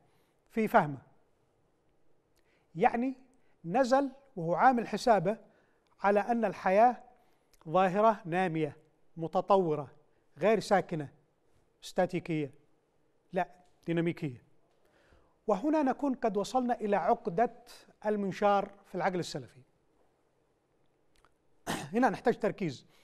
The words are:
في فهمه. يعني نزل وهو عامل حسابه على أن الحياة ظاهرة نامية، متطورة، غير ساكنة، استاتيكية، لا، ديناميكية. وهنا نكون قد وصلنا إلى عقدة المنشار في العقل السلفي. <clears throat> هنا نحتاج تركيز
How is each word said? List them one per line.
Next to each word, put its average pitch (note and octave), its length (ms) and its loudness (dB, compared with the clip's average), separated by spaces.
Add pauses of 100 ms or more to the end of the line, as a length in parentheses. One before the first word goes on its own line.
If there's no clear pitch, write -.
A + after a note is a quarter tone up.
(500)
في A3 180 -2
فهمه. D3 340 2 (1700)
يعني A#3 400 0 (500)
نزل B3+ 460 2 (240)
وهو E3+ 200 -4
عامل A3+ 320 4
حسابه G#3 500 2 (640)
على G#3 180 2
أن A3+ 260 -2
الحياة G3+ 580 2 (680)
ظاهرة G3 560 2
نامية، D#3+ 520 -2 (400)
متطورة، E3 840 0 (380)
غير G3+ 220 2
ساكنة، E3+ 500 -2 (760)
استاتيكية، E3 680 -4 (840)
لا، F3 160 -4 (360)
ديناميكية. E3 580 -4 (1040)
وهنا D4 360 2
نكون C4 300 -2
قد A3 240 -2
وصلنا A#3+ 360 -2
إلى G#3 220 0
عقدة G#3 580 0 (520)
المنشار G3+ 680 0 (140)
في - 100 -18
العقل F3+ 240 -2
السلفي. C3 420 -10 (2000)
<clears throat> - 260 -8
هنا A#3 160 2
نحتاج G3 300 0
تركيز E3+ 460 -4 (180)